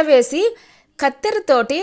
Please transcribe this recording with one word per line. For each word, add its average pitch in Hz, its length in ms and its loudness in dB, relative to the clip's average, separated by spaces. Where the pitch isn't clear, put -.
వేసి 277 340 2
కత్తెరతోటి 277 840 -2